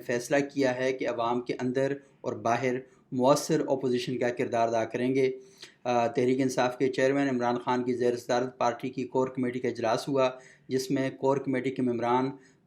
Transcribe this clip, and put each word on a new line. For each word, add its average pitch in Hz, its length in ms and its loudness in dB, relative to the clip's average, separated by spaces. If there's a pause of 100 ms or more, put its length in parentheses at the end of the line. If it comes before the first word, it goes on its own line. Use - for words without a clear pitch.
फ़ैसला 127 400 0
किया 131 240 0
है 131 220 0
कि 139 180 -4
अवाम 120 360 0
के - 140 -4
अंदर 135 400 0 (220)
और 120 180 -4
बाहर 123 400 0 (320)
मौसर 147 560 4
अपोजिशन 127 480 0
का 120 140 2
किरदार 117 360 0
अदा 113 240 0
करेंगे। 131 420 2 (520)
अ, 123 80 0 (140)
तहरीक 127 320 2
इंसाफ 127 400 0
के 135 80 2
चेयरमैन 139 400 2
इमरान 120 300 0
ख़ान 127 260 -2
की 123 100 0
ज़ेर 120 220 2
सदारत 127 440 -2
पार्टी 120 300 -2
की 127 140 -6 (100)
कोर 127 160 0
कमेटी 123 300 -4
का 123 100 -2
इजलास 113 400 -2
हुआ, 131 180 2 (420)
जिसमें 135 460 -2
कोर 135 240 2
कमेटी 131 320 -2
के 131 100 -4
मेम्बरान 123 480 0 (380)